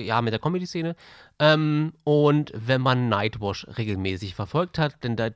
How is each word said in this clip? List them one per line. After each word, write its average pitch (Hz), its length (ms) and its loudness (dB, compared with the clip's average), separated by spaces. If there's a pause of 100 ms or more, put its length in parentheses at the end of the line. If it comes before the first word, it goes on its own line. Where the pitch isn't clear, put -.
Ja, 110 200 0
mit 113 120 0
der 110 80 -2
Comedy-Szene. 170 560 -4 (420)
Ähm, 156 540 4 (100)
und 147 540 2
wenn 123 240 0
man 127 280 2
Nightwash 104 600 -2 (100)
regelmäßig 95 560 -4
verfolgt 160 460 -4
hat, 147 240 -4
denn 120 100 -2
da 110 220 -2